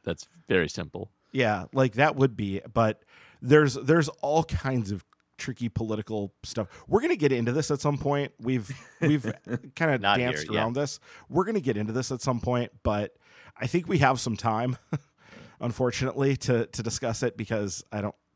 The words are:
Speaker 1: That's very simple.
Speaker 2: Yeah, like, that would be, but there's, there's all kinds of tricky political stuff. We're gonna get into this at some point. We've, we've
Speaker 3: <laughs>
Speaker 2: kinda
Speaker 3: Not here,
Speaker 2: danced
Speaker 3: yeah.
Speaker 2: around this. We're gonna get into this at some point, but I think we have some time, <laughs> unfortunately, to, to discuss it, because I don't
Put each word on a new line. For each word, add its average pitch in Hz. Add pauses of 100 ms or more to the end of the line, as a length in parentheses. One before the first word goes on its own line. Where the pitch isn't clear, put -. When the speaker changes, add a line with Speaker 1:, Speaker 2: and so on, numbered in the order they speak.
Speaker 1:
That's - (200)
very 90
simple. 92 (220)
Speaker 2:
Yeah, 107
like, 131
that 139
would 131
be, 98 (120)
but 110 (380)
there's, 139
there's 151 (120)
all 156
kinds 123
of 95 (380)
tricky 120
political 107 (100)
stuff. - (200)
We're 190
gonna 339
get 147
into 120
this 151
at 143
some 147
point. 143
We've, 117 (320)
we've 147
Speaker 3:
<laughs> 120
Speaker 2:
kinda 151
Speaker 3:
Not 101
here, 123
Speaker 2:
danced 76
Speaker 3:
yeah. 107
Speaker 2:
around 117
this. 139 (300)
We're 180
gonna 220
get 123
into 107
this 127
at 120
some 123
point, 123 (120)
but 104 (440)
I -
think 170
we 190
have 131
some 113
time, 117 (140)
<laughs> -
unfortunately, 127
to, 117
to -
discuss 113
it, 120
because 104
I 104
don't 101 (200)